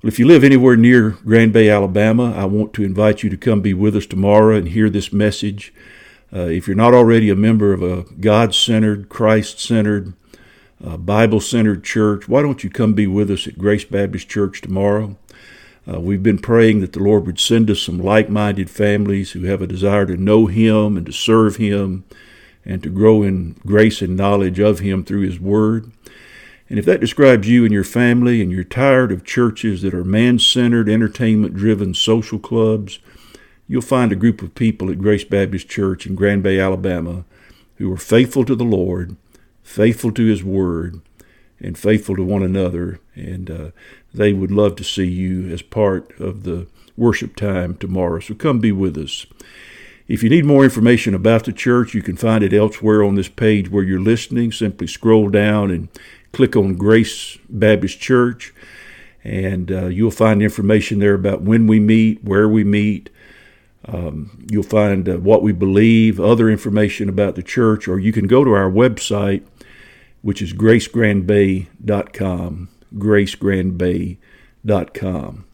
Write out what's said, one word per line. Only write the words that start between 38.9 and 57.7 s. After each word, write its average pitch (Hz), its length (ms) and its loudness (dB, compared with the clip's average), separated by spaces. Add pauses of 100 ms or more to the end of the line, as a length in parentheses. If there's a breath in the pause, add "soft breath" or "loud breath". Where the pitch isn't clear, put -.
faithful 113 500 -2
to 113 120 0
his 101 180 0
word, 87 580 -4 (580 soft breath)
and 90 180 -12
faithful 107 380 0
to 95 80 -4
one 98 200 -2
another. 90 560 -4 (160)
And, 90 340 -12
uh, 80 220 -14 (420 soft breath)
they 104 200 2
would 95 180 -4
love 101 240 2
to - 80 -14
see 95 240 -4
you 92 420 -6
as 82 120 -10
part 98 580 -4
of 98 240 -10
the 90 240 -8 (280 soft breath)
worship 117 400 -2
time 92 400 -6
tomorrow. 92 440 -4
So - 140 -14
come 127 260 -2
be 110 120 0
with 95 260 -4
us. - 280 -12 (840 loud breath)
If 113 160 -4
you 110 60 2
need 160 140 4
more 139 220 6
information 117 480 2
about 110 320 0
the 110 80 -8
church, 120 400 -2
you 104 80 -4
can - 160 -8
find 110 260 0
it 98 100 0
elsewhere 107 500 2
on 101 120 0
this 95 140 -4
page 104 400 0
where 98 140 0
you're 92 160 -2
listening. 117 520 -2
Simply 95 360 -6
scroll 110 420 2
down 104 420 0
and 87 160 -6 (460 loud breath)
click - 240 0
on 98 180 0
Grace 107 640 0 (120)
Baptist 104 520 0